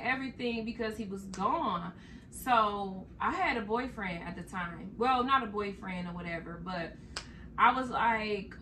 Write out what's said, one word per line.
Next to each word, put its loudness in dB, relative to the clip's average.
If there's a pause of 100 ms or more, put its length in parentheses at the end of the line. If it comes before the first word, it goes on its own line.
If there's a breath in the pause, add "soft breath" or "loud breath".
everything 0
because -4
he -4
was -8
gone. 0 (380 loud breath)
So 2 (120)
I 2
had 2
a -2
boyfriend -2
at -8
the -8
time. -6
Well, 6
not 6
a -4
boyfriend -4
or -6
whatever, -6
but -4 (640 loud breath)
I 10
was 0
like, 2